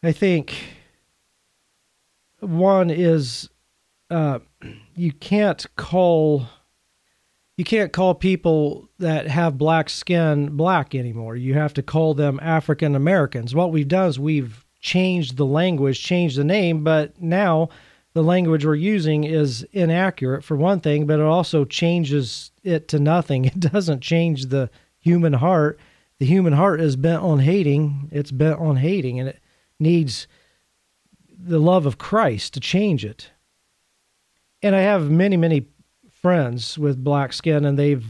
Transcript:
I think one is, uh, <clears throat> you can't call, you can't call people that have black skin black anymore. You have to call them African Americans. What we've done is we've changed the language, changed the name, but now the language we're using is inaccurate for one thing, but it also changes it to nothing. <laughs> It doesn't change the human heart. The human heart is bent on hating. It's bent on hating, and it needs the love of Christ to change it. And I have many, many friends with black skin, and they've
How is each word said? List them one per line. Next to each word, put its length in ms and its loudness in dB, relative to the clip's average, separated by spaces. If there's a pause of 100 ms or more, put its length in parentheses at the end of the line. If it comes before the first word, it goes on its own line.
I 80 2
think 420 0 (1800)
one 520 2
is, 600 0 (580)
uh, 300 -2 (280)
<clears throat> 280 -20
you 160 -2
can't 640 -2
call, 720 2 (1080)
you 80 -4
can't 280 0
call 220 2
people 760 0 (100)
that 300 -2
have 300 -2
black 300 0
skin 680 -2
black 380 0
anymore. 420 -6
You 180 -2
have 200 0
to 80 -4
call 320 0
them 280 0
African 520 0
Americans. 600 0
What 180 0
we've 160 0
done 200 2
is 100 -4
we've 460 -4 (160)
changed 560 -2
the 100 0
language, 560 0
changed 340 0
the 80 -2
name, 400 0
but 360 0
now 480 0 (440)
the 100 0
language 420 2
we're 100 2
using 500 0
is 380 -2 (100)
inaccurate 680 -2
for 140 -4
one 240 2
thing, 260 0
but 140 2
it 60 2
also 380 2
changes 840 -2 (140)
it 240 -2
to 100 0
nothing. 460 0
<laughs> 20 4
It 140 -2
doesn't 400 0
change 460 -2
the 240 -2 (280)
human 360 2
heart. 440 2 (400)
The 80 0
human 260 4
heart 280 2
is 160 0
bent 260 0
on 160 2
hating. 720 0
It's 220 -6
bent 260 0
on 180 0
hating, 440 -2
and 80 -6
it 120 -14 (380)
needs 480 0 (1120)
the 220 0
love 260 4
of 120 -4
Christ 560 -2
to 60 -8
change 440 0
it. 260 -14 (1300)
And 140 2
I 60 4
have 280 2
many, 280 2
many 320 2 (600)
friends 480 -2
with 260 -2
black 300 -2
skin, 320 0
and 140 2
they've 320 0